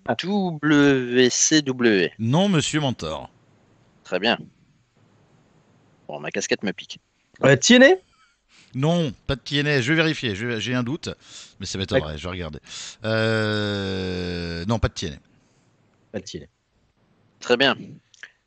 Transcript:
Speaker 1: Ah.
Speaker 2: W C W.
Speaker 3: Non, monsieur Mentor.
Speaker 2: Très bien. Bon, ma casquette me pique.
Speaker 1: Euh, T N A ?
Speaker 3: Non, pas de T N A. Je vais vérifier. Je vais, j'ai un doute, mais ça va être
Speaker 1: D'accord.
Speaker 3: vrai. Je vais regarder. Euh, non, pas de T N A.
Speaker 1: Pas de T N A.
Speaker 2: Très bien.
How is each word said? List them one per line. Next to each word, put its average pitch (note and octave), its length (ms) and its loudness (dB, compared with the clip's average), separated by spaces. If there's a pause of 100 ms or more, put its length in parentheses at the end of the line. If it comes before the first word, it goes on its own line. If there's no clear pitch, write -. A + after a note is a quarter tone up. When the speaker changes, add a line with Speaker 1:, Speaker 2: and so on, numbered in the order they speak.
Speaker 1:
Ah. B2 80 -2
Speaker 2:
W C#3+ 1160 2
C - 300 2
W. A#2+ 580 2
Speaker 3:
Non, C#3+ 300 2
monsieur D#3 320 0
Mentor. D#2+ 500 -6 (720)
Speaker 2:
Très F#2 140 -4
bien. G#2+ 200 0 (1700)
Bon, D2 120 -12
ma D2+ 100 -12
casquette - 320 -4
me G#2+ 100 -2
pique. - 260 -16 (460)
Speaker 1:
Euh, C3+ 120 8
T A3+ 180 6
N B3+ 80 10
A ? C4+ 60 12 (840)
Speaker 3:
Non, D#3 380 0 (140)
pas C#3 80 -2
de B2+ 60 -8
T - 180 -6
N C#3+ 80 0
A. C#3+ 140 2
Je A#2+ 120 0
vais D#3+ 40 0
vérifier. D3+ 380 0
Je G#2+ 120 -6
vais, A#2 140 -4
j'ai A#2 140 -4
un B2+ 100 -2
doute, A#2 260 -8 (500)
mais F#2+ 60 -10
ça - 100 -8
va F#2+ 80 -4
être - 60 -6
Speaker 1:
D'accord. - 180 -2
Speaker 3:
vrai. D2+ 100 -8
Je D2 40 -16
vais F2 80 -8
regarder. E2+ 300 -10 (440)
Euh, G2 1600 -4
non, A2+ 120 -2
pas - 100 -4
de - 60 -20
T - 140 -8
N C#2+ 60 -10
A. - 40 -18 (920)
Speaker 1:
Pas G2+ 80 -8
de - 40 -14
T - 140 -14
N D2 60 -18
A. - 20 -20 (960)
Speaker 2:
Très A#2+ 160 0
bien. B2+ 200 2 (720)